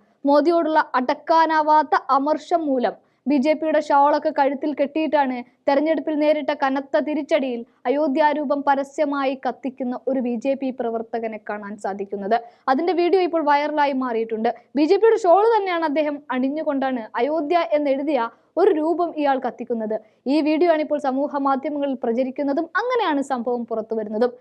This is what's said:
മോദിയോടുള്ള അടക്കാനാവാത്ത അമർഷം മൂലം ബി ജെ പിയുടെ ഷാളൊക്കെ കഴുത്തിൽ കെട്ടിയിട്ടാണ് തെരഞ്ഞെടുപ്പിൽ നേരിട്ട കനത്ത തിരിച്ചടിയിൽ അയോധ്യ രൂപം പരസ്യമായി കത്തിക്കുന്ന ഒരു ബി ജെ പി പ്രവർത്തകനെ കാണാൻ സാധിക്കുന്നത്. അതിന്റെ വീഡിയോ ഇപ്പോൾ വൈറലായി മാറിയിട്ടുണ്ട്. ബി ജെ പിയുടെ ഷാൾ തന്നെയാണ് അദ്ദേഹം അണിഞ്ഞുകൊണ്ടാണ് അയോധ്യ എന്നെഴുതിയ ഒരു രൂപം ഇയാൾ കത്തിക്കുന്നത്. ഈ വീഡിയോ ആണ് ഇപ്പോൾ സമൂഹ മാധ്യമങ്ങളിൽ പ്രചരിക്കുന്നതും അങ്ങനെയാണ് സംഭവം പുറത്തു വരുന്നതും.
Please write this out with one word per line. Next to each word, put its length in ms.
മോദിയോടുള്ള 680
അടക്കാനാവാത്ത 1160
അമർഷം 560
മൂലം 260
ബി 100
ജെ 160
പിയുടെ 280
ഷാളൊക്കെ 500
കഴുത്തിൽ 440
കെട്ടിയിട്ടാണ് 680
തെരഞ്ഞെടുപ്പിൽ 460
നേരിട്ട 480
കനത്ത 360
തിരിച്ചടിയിൽ 680
അയോധ്യ 460
രൂപം 340
പരസ്യമായി 840
കത്തിക്കുന്ന 500
ഒരു 120
ബി 140
ജെ 200
പി 160
പ്രവർത്തകനെ 680
കാണാൻ 260
സാധിക്കുന്നത്. 640
അതിന്റെ 240
വീഡിയോ 280
ഇപ്പോൾ 240
വൈറലായി 480
മാറിയിട്ടുണ്ട്. 640
ബി 80
ജെ 120
പിയുടെ 200
ഷാൾ 420
തന്നെയാണ് 260
അദ്ദേഹം 340
അണിഞ്ഞുകൊണ്ടാണ് 880
അയോധ്യ 560
എന്നെഴുതിയ 560
ഒരു 140
രൂപം 460
ഇയാൾ 220
കത്തിക്കുന്നത്. 640
ഈ 140
വീഡിയോ 320
ആണ് 80
ഇപ്പോൾ 180
സമൂഹ 380
മാധ്യമങ്ങളിൽ 680
പ്രചരിക്കുന്നതും 720
അങ്ങനെയാണ് 460
സംഭവം 440
പുറത്തു 280
വരുന്നതും. 460